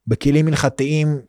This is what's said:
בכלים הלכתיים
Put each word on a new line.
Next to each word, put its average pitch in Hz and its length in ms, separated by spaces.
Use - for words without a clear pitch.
בכלים 147 420
הלכתיים 147 720